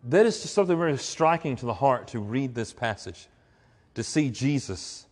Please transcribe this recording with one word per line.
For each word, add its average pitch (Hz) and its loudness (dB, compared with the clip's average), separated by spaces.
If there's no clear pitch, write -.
that 170 6
is 220 0
just - -10
something 180 4
very 165 2
striking 160 0
to 123 -6
the 117 -2
heart 123 2
to 117 -6
read 123 -4
this 113 -4
passage, - -6
to 117 -4
see 147 2
Jesus 120 -4